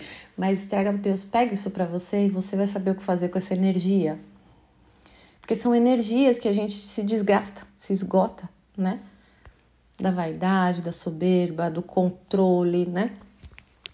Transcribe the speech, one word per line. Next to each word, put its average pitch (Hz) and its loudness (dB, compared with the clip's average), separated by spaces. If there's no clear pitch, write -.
mas 190 0
entrega 202 0
pra 202 -4
Deus. 196 -2
"Pega 233 0
isso 196 -4
pra 185 -2
você 180 0
e - 4
você 190 -2
vai 202 2
saber 196 -2
o 190 0
que - -10
fazer 180 0
com 185 -4
essa 185 -4
energia." 185 2
Porque - -2
são 240 2
energias 240 4
que 226 -2
a 202 2
gente 208 0
se - -8
desgasta, 202 0
se - -8
esgota, 190 0
né? 190 -4
Da 185 0
vaidade, 180 0
da 165 -6
soberba, 170 0
do 165 -4
controle, 180 2
né? 180 -2